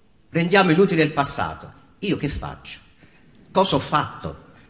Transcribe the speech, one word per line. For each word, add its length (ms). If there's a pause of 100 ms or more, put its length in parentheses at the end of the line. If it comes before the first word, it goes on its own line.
(300)
rendiamo 420
inutile 320
il 80
passato, 600 (280)
io 160
che 120
faccio? 520 (720)
Cosa 240
ho 20
fatto? 680 (240)